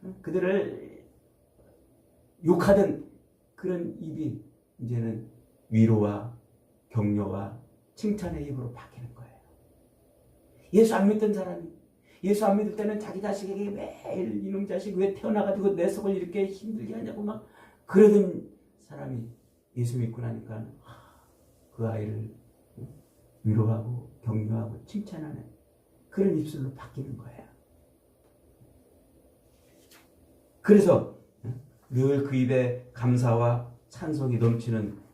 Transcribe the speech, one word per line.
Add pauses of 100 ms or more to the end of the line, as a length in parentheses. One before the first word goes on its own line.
(220)
그들을 (1400)
욕하던 (500)
그런
입이 (360)
이제는 (420)
위로와 (520)
격려와 (360)
칭찬의
입으로
바뀌는
거예요. (1400)
예수
안
믿던
사람이, (560)
예수
안
믿을
때는
자기
자식에게
매일
"이놈
자식
왜
태어나가지고
내
속을
이렇게
힘들게
하냐고"
막 (420)
그러던 (340)
사람이 (480)
예수
믿고
나니까 (1120)
그
아이를 (1120)
위로하고 (120)
격려하고
칭찬하는 (640)
그런
입술로
바뀌는
거예요. (3250)
그래서 (720)
늘
그
입에
감사와 (180)
찬송이
넘치는 (140)